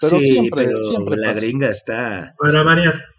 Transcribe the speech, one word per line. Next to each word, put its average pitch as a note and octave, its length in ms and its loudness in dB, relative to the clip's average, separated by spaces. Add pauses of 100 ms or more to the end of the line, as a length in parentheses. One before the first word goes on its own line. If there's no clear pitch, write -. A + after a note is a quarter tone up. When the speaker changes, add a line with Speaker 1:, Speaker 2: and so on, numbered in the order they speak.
Speaker 1:
Pero D#3 180 2
Speaker 2:
Sí, C#3 80 2
Speaker 1:
siempre, B2 380 2
Speaker 2:
pero A2 180 -2
Speaker 1:
siempre G#2+ 340 -4
Speaker 2:
la G#2+ 120 -4
Speaker 1:
pasa. G#2+ 120 -4
Speaker 2:
gringa C3 300 -2
está A2+ 640 -8
Speaker 3:
Para D3+ 280 2
variar. E3 360 2 (180)